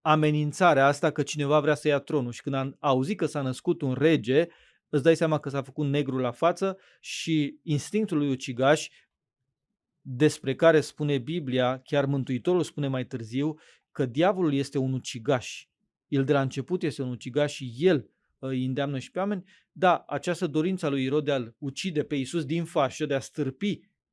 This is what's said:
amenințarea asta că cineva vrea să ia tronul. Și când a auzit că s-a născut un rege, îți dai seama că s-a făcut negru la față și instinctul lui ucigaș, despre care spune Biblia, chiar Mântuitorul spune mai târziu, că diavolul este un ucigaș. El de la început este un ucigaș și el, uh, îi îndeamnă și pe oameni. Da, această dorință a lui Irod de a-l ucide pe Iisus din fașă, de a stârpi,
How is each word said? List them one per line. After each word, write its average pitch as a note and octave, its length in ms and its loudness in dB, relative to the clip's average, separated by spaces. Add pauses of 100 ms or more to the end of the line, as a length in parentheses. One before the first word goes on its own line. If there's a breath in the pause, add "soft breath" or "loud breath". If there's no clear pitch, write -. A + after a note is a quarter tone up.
amenințarea D3+ 840 4
asta C#3+ 240 2
că D3+ 120 -2
cineva D3 360 2
vrea D3 160 2
să D3+ 120 -2
ia C#3+ 120 4
tronul. C3+ 320 -2
Și - 100 -12
când C3+ 140 -6
a C3+ 240 -4
auzit C#3+ 380 0
că E3+ 80 -2
s-a C#3+ 160 -4
născut C3 400 -2
un C3 120 -2
rege, C#3+ 540 4 (420 soft breath)
îți C#3+ 140 0
dai E3 120 8
seama D#3 240 0
că C#3+ 100 -8
s-a C#3 120 -4
făcut D3 260 -6
negru C#3 300 -2
la B2 140 -2
față F#3 460 0 (220 soft breath)
și - 640 -4
instinctul E3+ 540 -2
lui D3 120 0
ucigaș, C3 580 2 (1160 soft breath)
despre C3+ 540 0
care D#3+ 260 6
spune D3 360 -4
Biblia, B2+ 640 -2
chiar C#3+ 220 0
Mântuitorul C#3 580 0
spune C#3+ 240 -6
mai C3 180 -4
târziu, C3 520 -6 (340 soft breath)
că C#3+ 140 -4
diavolul E3 480 2
este C#3 240 -2
un C3 160 -2
ucigaș. A#2+ 720 -4 (420)
El C3+ 160 0
de C#3 100 0
la C#3 80 2
început C#3 420 -4
este D3 180 -4
un B2+ 80 -6
ucigaș C3+ 440 -4
și B2 240 -12
el, E3 200 4
uh, - 520 -10
îi C3 160 -2
îndeamnă C#3 340 -4
și - 120 -14
pe F3+ 80 -8
oameni. G3 240 -4 (280 soft breath)
Da, F3 360 2
această E3+ 400 -4
dorință D#3+ 380 0
a D3 40 2
lui C#3 140 0
Irod C#3 220 0
de C#3+ 60 -2
a-l A#2+ 260 -4
ucide D3+ 460 -4
pe D3 120 -4
Iisus C#3+ 300 -4
din E3 200 -2
fașă, D3 400 -2
de C#3 80 -2
a C3+ 60 0
stârpi, D3+ 600 -4 (340)